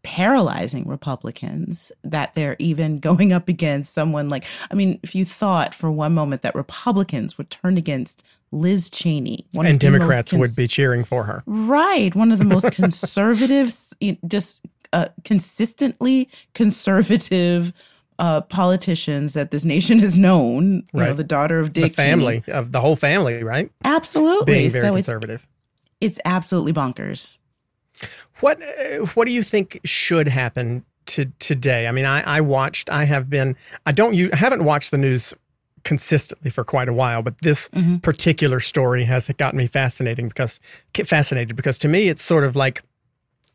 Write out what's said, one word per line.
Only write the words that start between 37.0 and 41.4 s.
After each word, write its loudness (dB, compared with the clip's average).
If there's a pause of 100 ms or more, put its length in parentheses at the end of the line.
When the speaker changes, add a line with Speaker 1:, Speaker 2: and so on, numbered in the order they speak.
Speaker 2:
but -8
this 0
Speaker 1:
Mm-hmm. 2
Speaker 2:
particular 0
story 0
has 0 (100)
gotten -2
me 0
fascinating -2
because, -6 (340)
ki-, -2
fascinated 0